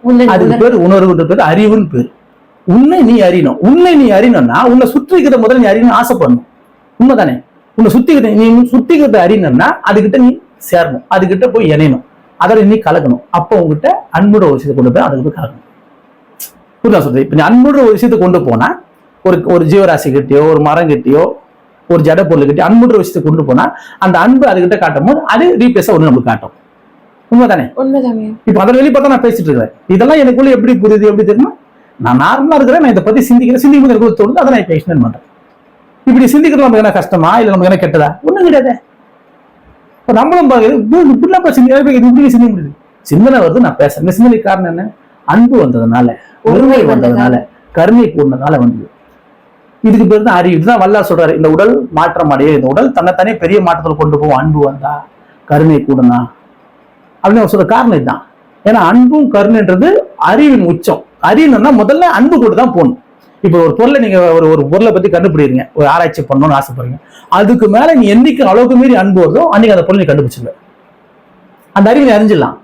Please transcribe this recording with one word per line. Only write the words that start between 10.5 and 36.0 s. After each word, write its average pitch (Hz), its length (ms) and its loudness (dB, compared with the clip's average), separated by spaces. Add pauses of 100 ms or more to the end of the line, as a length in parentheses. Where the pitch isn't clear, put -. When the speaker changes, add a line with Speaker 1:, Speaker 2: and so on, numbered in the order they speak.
Speaker 2:
சேரணும், 147 320 -2 (120)
அதுகிட்ட 185 320 -2
போய் 202 240 -2
இணையணும், 147 300 0 (380)
அதோட 208 240 2
நீ 208 120 2
கலக்கணும். 147 540 -2
அப்போ - 260 -4
உங்ககிட்ட 170 520 -2 (120)
அன்போட 202 160 2
ஒரு 190 160 2
விஷயத்தை 139 240 -4
கொண்டு 127 160 0
போய் 175 120 0
அதுகிட்ட 139 340 -6
கலக்கணும். - 300 -14 (1160)
புரியுதா 208 160 0
சொல்றது? 135 300 -2
இப்ப 156 60 -6
நீ 156 60 2
அன்புன்ற 254 400 2
ஒரு 226 100 4
விஷயத்தை 220 260 0
கொண்டு 180 260 0
போனா, 285 380 -4 (420)
ஒரு, 185 220 0
ஒரு 170 200 0
ஜீவராசி 175 420 0
கிட்டயோ, 139 420 0
ஒரு 156 120 0
மரம் 156 280 -2
கிட்டயோ, 139 420 0 (560)
ஒரு 170 160 0
ஜட 160 260 0
பொருள் 147 160 2
கிட்டயோ 147 160 -2
அன்புன்ற 226 360 2
விஷயத்தை 180 240 -6
கொண்டு 151 240 -2
போனா, - 300 -2 (240)
அந்த 180 200 -2
அன்பு 254 280 2
அதுகிட்ட 185 300 0
காட்டும் 151 280 -2
போது 302 200 0
அது 302 320 0
ரீப்ளேஸா 247 300 0
ஒண்ணு 160 220 2
நம்மளுக்கு 123 140 0
காட்டும். 113 280 -6 (840)
உண்மைதானே? 214 420 0
Speaker 1:
உண்மைதாங்க. 247 560 -4 (120)
Speaker 2:
இப்ப 196 180 0
அதோட 226 100 0
வெளிப்பாடு 277 340 0
தான் 269 120 0
நான் 240 120 -2
பேசிட்டு - 80 -4
இருக்கிறேன். 135 320 -4 (160)
இதெல்லாம் 240 300 2
எனக்குள்ள 262 340 2
எப்படி 247 220 0
புரியுது, 208 280 0
எப்படி 208 220 0
தெரியுமா? 208 320 0 (420)
நான் 123 200 -2
நார்மலா 269 380 0
இருக்கிறேன், 277 260 2
நான் 262 100 2
இதை 185 120 -2
பத்தி 226 180 0
சிந்திக்கிறேன், 247 400 0
சிந்திக்கும் 277 280 4
போது 226 160 2
எனக்கு 214 180 0
தோணுது, 240 120 -2
அதை 269 160 0
நான் 226 100 0
இப்ப 175 120 -4
எக்ஸ்பிளைன் 156 260 -4
பண்றேன். 113 220 -4 (840)